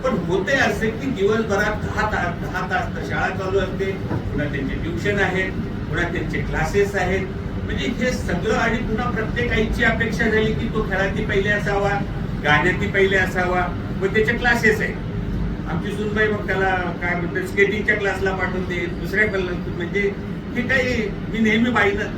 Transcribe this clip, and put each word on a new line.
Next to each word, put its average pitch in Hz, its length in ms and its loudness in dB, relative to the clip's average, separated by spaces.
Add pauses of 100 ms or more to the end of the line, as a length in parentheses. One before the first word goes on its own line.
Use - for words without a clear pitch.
पण 254 140 2
होते 190 360 0
असे 220 360 2
की 214 200 -4
दिवसभरात 208 760 2
दहा 214 260 -2
तास, 165 320 -2
दहा 190 280 -4
तास - 240 -2
तर 196 140 -4
शाळा 185 200 0
चालू 190 300 0
असते, 185 320 -2
पुन्हा - 640 -2
त्यांचे - 200 -2
ट्युशन 185 440 0
आहेत, 180 320 0 (380)
पुन्हा 165 220 -2
त्यांचे 160 300 -2
क्लासेस 160 540 0
आहेत. 190 320 0 (380)
म्हणजे - 220 -2
हे - 240 0
सगळं 185 420 0
आणि 233 240 2
पुन्हा 208 320 0
प्रत्येक 226 420 -2
आईची 220 320 2
अपेक्षा - 460 2
झाली 214 240 2
की - 140 -2
तो 214 220 0
खेळातही 196 360 0
पहिले 208 240 2
असावा, 202 400 2 (540)
गाण्यातही 165 480 2
पहिले 196 260 4
असावा, 180 500 2 (340)
मग 190 60 0
त्याचे 214 300 2
क्लासेस 233 440 4
आहेत. - 140 -2 (760)
आमची 196 220 -2
सुनबाई 208 360 0
मग 208 200 -2
त्याला 190 280 2
काय 180 460 -2
म्हणते, 185 260 -4
स्केटिंगच्या 202 480 2
क्लासला 196 400 0
पाठवते, 180 500 -2
दुसऱ्या 202 420 0
क्लास, 185 400 -2
म्हणजे 190 460 -2 (420)
हे 247 60 -2
काही 247 500 0 (220)
मी 220 60 -2
नेहमी 220 300 4
बाईला 202 340 2 (140)